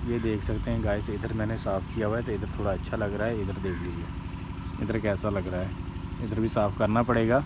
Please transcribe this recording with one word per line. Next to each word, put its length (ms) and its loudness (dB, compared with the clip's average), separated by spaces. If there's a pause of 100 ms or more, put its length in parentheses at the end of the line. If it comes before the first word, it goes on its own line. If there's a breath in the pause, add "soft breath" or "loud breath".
(120)
ये 80 2
देख 240 0
सकते 260 0
हैं 140 2
guys, 260 2
इधर 220 -2
मैंने 260 0
साफ़ 360 0
किया 120 2
हुआ 100 2
है 60 0
तो 100 -2
इधर 160 -2 (100)
थोड़ा 140 2
अच्छा 240 -2
लग 180 0
रहा 140 0
है। 140 0
इधर 100 -2
देख 300 -2
लीजिए 1000 -6
इधर 180 0
कैसा 300 0
लग 180 0
रहा 120 -2
है, 640 -6
इधर 160 -2
भी 80 2
साफ़ 300 2
करना 240 4
पड़ेगा। 440 4